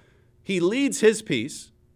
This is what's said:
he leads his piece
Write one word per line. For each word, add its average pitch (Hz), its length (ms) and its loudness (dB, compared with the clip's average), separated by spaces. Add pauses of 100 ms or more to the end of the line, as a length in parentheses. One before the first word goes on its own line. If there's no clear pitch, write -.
(420)
he 190 160 -2
leads 233 420 0
his 220 200 4
piece - 500 -6 (260)